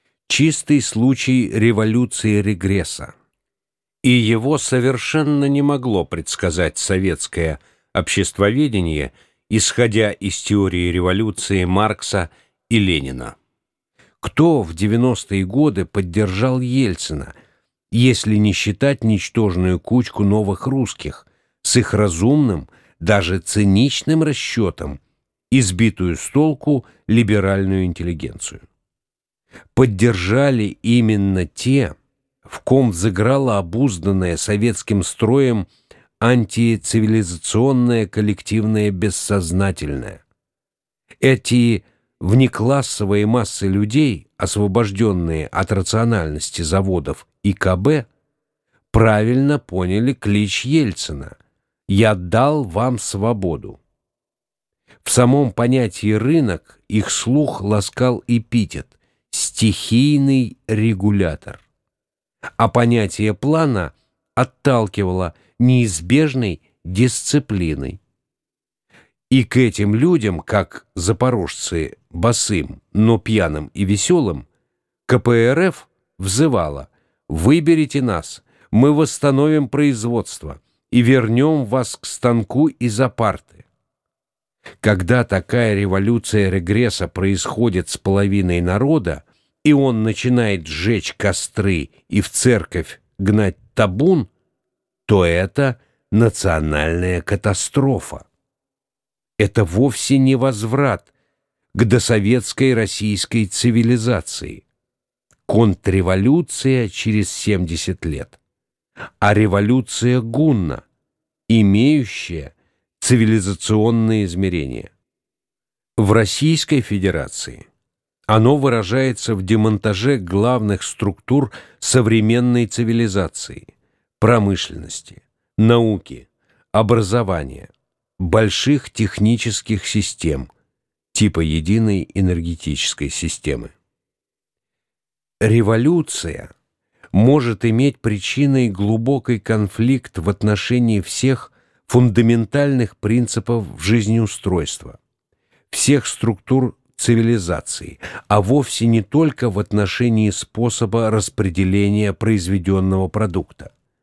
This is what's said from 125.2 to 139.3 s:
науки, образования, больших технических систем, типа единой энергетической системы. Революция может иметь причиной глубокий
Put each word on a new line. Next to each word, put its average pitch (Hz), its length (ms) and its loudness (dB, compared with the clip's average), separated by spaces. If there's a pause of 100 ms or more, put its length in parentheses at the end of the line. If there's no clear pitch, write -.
науки, 110 720 0 (420)
образования, 98 960 0 (480)
больших 110 720 0
технических 110 960 -2
систем, 76 640 -4 (640)
типа 98 300 0
единой 90 720 0
энергетической 85 960 -4
системы. 69 600 -8 (1700)
Революция 113 1160 0 (560)
может 120 540 2
иметь 120 340 2
причиной 127 680 0
глубокий 113 680 0